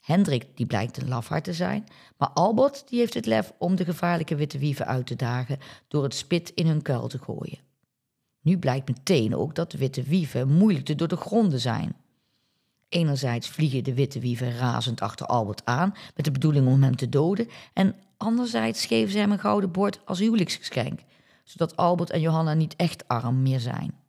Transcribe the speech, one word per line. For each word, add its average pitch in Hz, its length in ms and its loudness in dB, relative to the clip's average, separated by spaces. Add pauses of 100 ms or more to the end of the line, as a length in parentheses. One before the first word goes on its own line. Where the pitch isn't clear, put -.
Hendrik, 151 560 0
die 123 100 -2
blijkt 110 300 -2
een 123 120 -6
lafaard 127 360 -4
te 180 80 -6
zijn, 165 320 -4 (320)
maar - 120 0
Albert, 226 600 2
die 240 100 -2
heeft 233 160 0
het 220 120 -4
lef 220 320 0
om 180 180 0
de 180 80 0
gevaarlijke 170 500 -2
witte 147 240 -4
wieven 139 280 0
uit 127 200 -2
te 120 100 -6
dagen 127 420 -4 (300)
door 147 140 0
het 135 120 -2
spit - 400 -4
in 160 120 0
hun 156 160 2
kuil 127 260 -2
te 131 100 -8
gooien. - 400 -10 (800)
Nu 180 180 2
blijkt 135 300 -2
meteen 123 480 0
ook 151 180 -2
dat 165 160 -4
de 151 80 -10
witte 131 240 -2
wieven 135 460 0
moeilijk 165 360 4
te 156 100 -2
door 160 140 0
de 180 80 -2
gronden 190 440 0
zijn. 110 360 -2 (920)
Enerzijds 135 600 0
vliegen 135 360 0
de 131 100 -2
witte 127 240 0
wieven 120 380 -4
razend 120 440 -2
achter - 260 -6
Albert 107 380 -2
aan 160 300 0 (200)
met 147 100 -4
de 151 60 2
bedoeling 139 360 4
om 135 160 6
hem 131 140 4
te 127 120 -4
doden 180 400 2 (240)
en 190 220 2 (220)
anderzijds 226 680 -2
geven 220 260 2
ze 208 60 0
hem 208 140 2
een 202 60 0
gouden 208 320 0
bord 185 340 -2
als 185 140 -6
huwelijksgeschenk, 202 840 0 (440)
zodat - 320 -4
Albert 175 340 2
en 170 100 0
Johanna 160 340 2
niet 160 220 0
echt - 320 -2
arm 120 340 0
meer 131 180 2
zijn. - 340 -6 (140)